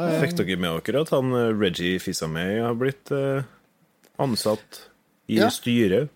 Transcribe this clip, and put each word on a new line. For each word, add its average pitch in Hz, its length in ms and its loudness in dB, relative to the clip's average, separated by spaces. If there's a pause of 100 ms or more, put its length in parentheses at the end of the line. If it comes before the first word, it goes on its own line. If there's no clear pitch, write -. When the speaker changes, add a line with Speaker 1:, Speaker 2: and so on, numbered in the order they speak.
Speaker 1:
er 160 160 2
Speaker 2:
Fikk - 120 -2
dere 92 200 0
med 82 260 -2
dere 123 180 0
at 160 80 -4
han, 131 240 0
eh, 117 200 2
Reggie 90 460 0
Fils-Aimé 87 600 -4
har 117 140 -2
blitt, 131 360 -4
eh, 139 320 -2 (760)
ansatt 110 680 -2 (420)
i 110 60 2
Speaker 3:
Ja. 208 140 6
Speaker 2:
styret 120 680 2